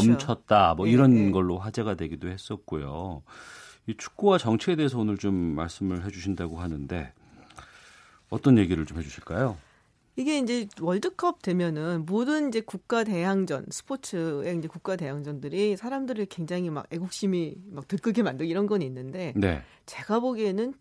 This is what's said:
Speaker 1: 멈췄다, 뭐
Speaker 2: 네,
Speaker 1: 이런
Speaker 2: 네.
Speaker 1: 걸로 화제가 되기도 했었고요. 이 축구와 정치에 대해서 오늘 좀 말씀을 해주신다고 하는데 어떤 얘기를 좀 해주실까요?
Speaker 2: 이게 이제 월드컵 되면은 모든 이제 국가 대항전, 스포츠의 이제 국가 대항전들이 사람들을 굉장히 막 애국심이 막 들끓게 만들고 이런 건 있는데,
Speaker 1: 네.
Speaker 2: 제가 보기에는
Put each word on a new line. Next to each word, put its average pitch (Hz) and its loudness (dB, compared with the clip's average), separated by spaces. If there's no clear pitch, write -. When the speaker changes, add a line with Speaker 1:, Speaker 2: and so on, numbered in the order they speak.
Speaker 1:
멈췄다, 107 6
뭐 95 2
Speaker 2:
네, 117 6
Speaker 1:
이런 131 10
Speaker 2:
네. 101 6
Speaker 1:
걸로 90 2
화제가 107 -4
되기도 82 -6
했었고요. 80 -8
이 110 -6
축구와 - 2
정치에 113 2
대해서 139 0
오늘 107 0
좀 98 0
말씀을 85 -2
해주신다고 90 -6
하는데 78 -6
어떤 123 6
얘기를 87 4
좀 73 -8
해주실까요? 85 -4
Speaker 2:
이게 285 0
이제 233 -2
월드컵 208 -2
되면은 170 -2
모든 269 0
이제 226 -2
국가 220 -4
대항전, 185 0
스포츠의 170 -4
이제 160 -6
국가 185 -6
대항전들이 147 -4
사람들을 247 -6
굉장히 180 -4
막 147 -6
애국심이 180 -2
막 139 -12
들끓게 220 0
만들고 151 -2
이런 196 0
건 202 2
있는데, 131 -6
Speaker 1:
네. 90 2
Speaker 2:
제가 - -2
보기에는 226 0